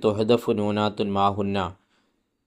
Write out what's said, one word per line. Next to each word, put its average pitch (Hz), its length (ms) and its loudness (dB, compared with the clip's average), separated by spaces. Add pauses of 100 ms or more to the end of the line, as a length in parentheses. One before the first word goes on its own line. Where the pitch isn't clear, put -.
തുഹദഫു 110 560 2
നൂനാത്തുൻ 104 520 -2
മാഹുന്ന, 98 460 0 (880)